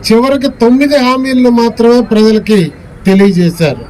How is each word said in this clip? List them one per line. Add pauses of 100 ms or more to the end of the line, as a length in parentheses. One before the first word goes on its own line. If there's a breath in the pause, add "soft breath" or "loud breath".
చివరికి (100)
తొమ్మిది
హామీలను (100)
మాత్రమే
ప్రజలకి (440)
తెలియజేశారు.